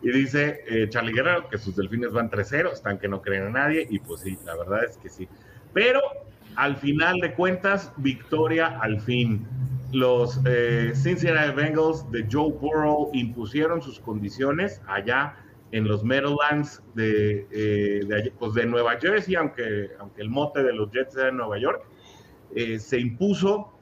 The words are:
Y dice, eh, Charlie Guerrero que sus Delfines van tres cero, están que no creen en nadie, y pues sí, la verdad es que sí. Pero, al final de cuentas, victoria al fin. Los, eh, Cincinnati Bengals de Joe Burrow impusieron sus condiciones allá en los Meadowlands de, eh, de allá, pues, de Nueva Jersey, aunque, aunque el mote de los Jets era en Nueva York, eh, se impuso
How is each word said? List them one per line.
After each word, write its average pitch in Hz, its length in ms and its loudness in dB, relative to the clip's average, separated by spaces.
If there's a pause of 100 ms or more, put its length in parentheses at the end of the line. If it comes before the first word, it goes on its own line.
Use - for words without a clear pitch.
Y 123 80 0
dice, 139 560 2
eh, 113 220 2
Charlie 113 240 -2
Guerrero 160 360 0
que 104 100 -4
sus 98 180 -6
Delfines 104 360 -2
van 117 160 0
tres 104 220 -2
cero, 160 220 0
están 101 260 -6
que - 100 -6
no 98 140 -4
creen 98 220 -2
en 104 80 -4
nadie, 147 360 0
y 107 120 -2
pues 82 220 -12
sí, 92 220 -6
la 82 120 -8
verdad 95 280 -2
es 117 120 -8
que - 120 -16
sí. 92 200 -14 (440)
Pero, 247 280 4 (560)
al 139 200 2
final 160 440 2
de 170 140 -2
cuentas, 185 640 0
victoria 156 840 0
al 110 200 0
fin. 120 460 0 (460)
Los, 127 520 2
eh, 117 500 2
Cincinnati 156 600 2
Bengals 156 560 0
de 113 200 -4
Joe 151 200 2
Burrow 151 640 0
impusieron 123 680 -2
sus 135 200 -12
condiciones 135 880 -2
allá 120 480 0 (340)
en 110 160 0
los 104 160 2
Meadowlands 143 800 0 (120)
de, 104 580 2
eh, 104 520 2
de 104 120 -2
allá, 107 220 -2
pues, 110 160 -4
de 117 120 2
Nueva 117 340 2
Jersey, 185 360 2
aunque, 110 540 -2 (100)
aunque 101 220 -16
el 107 80 -4
mote 143 340 0
de 127 80 4
los 107 180 -2
Jets 127 260 -2
era 131 120 2
en 131 80 -2
Nueva 107 220 -2
York, 135 260 -2 (720)
eh, 113 240 -2
se 120 180 -2
impuso 185 840 0